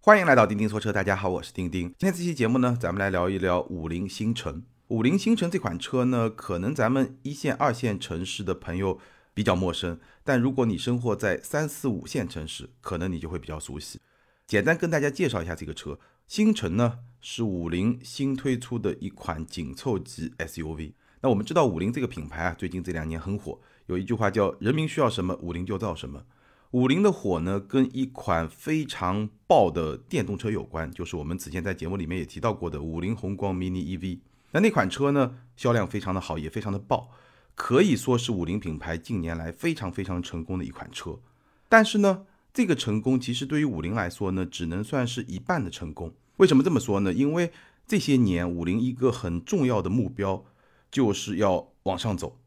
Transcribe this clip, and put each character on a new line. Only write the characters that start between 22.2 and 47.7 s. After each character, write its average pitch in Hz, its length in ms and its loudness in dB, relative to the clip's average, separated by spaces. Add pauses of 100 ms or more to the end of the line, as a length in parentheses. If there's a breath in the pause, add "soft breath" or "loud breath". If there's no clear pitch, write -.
牌 80 160 -6
啊， 87 100 0
最 92 140 -6
近 87 160 -6
这 87 80 -6
两 78 160 -4
年 80 100 -4
很 98 200 -4
火， - 240 -10 (240 soft breath)
有 90 120 -2
一 95 60 -2
句 117 100 -2
话 107 160 2
叫 98 300 2
“人 113 160 2
民 156 100 0
需 151 140 -4
要 127 100 4
什 95 140 -2
么， 90 180 -2
五 85 120 -6
菱 90 120 -4
就 98 120 -4
造 92 180 -4
什 76 140 -12
么”。 71 160 -14 (480 soft breath)
五 123 140 4
菱 165 160 4
的 208 80 8
火 95 300 0
呢， 95 180 0
跟 131 360 2
一 131 80 0
款 82 460 0
非 156 340 -2
常 104 460 -2 (160)
爆 113 240 6
的 78 260 -2
电 - 300 -4
动 98 100 -6
车 107 140 -4
有 104 140 -2
关， 80 280 -6
就 87 140 -8
是 92 100 -10
我 76 80 -4
们 85 140 -6
此 - 140 -12
前 90 120 -6
在 95 80 -2
节 82 160 -6
目 92 80 -4
里 87 120 -4
面 90 100 -4
也 80 80 -4
提 - 140 -14
到 113 120 0
过 90 160 -6
的 73 140 -6
五 80 180 -6
菱 101 160 -2
宏 95 220 -6
光 98 180 -2
miniE 90 460 -4
V。 90 200 -8 (280 soft breath)
那， 156 100 2
那 208 120 6
款 135 180 2
车 143 220 0
呢， 131 240 2 (200 loud breath)
销 120 160 2
量 110 160 2
非 104 120 -4
常 95 160 -4
的 95 40 0
好， - 200 -6
也 76 100 -6
非 - 100 -6
常 101 140 -4
的 98 60 -4
爆， - 320 -2 (420 soft breath)
可 139 300 4
以 170 120 6
说 123 220 0
是 120 140 -2
五 92 120 -2
菱 87 160 -2
品 80 200 -6
牌 85 180 -6
近 98 240 -6
年 82 160 -4
来 82 140 -6
非 165 240 -4
常 98 160 -6
非 98 120 -6
常 90 160 -4
成 87 240 -8
功 92 140 -4
的 82 80 -4
一 - 60 -10
款 - 200 -14
车。 - 280 -12 (500 soft breath)
但 220 160 10
是 220 140 0
呢， 196 260 4 (260 loud breath)
这 247 140 2
个 170 100 4
成 110 240 0
功 131 200 2
其 123 160 -4
实 139 100 -4
对 147 160 0
于 151 40 2
五 101 140 -2
菱 87 140 -2
来 98 160 -2
说 95 220 -4
呢， 92 120 0
只 - 220 -6
能 87 180 -4
算 127 220 -2
是 120 220 -6
一 175 100 -8
半 165 260 -2
的 87 60 -4
成 80 240 -10
功。 82 220 -10 (220)
为 190 100 10
什 135 100 8
么 139 60 8
这 143 80 2
么 135 80 4
说 98 220 2
呢？ 95 120 2
因 139 200 2
为 170 180 0 (340 loud breath)